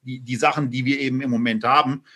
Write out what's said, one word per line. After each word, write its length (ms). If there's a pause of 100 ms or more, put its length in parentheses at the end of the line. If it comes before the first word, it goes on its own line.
die, 180
die 160
Sachen, 340
die 140
wir 140
eben 240
im 80
Moment 320
haben. 400 (140)